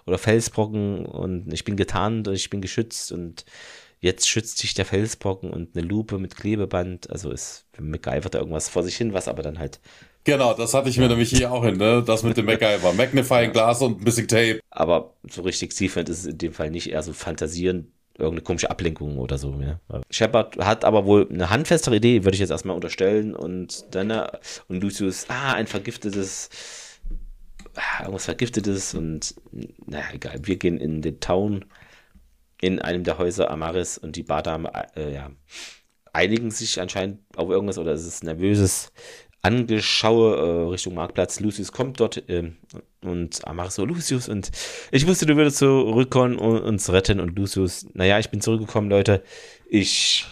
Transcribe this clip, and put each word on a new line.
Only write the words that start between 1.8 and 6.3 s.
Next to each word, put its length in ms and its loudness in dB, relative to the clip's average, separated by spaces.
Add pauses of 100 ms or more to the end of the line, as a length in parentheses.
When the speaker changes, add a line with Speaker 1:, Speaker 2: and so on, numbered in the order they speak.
Speaker 1:
und 60 -2
ich 140 -4
bin 140 -6
geschützt 500 -6
und 320 -10 (560)
jetzt 280 0
schützt 300 -2
sich 160 -4
der 100 0
Felsbrocken 680 -4
und 240 -10
eine 100 -4
Lupe 320 -4
mit 160 -8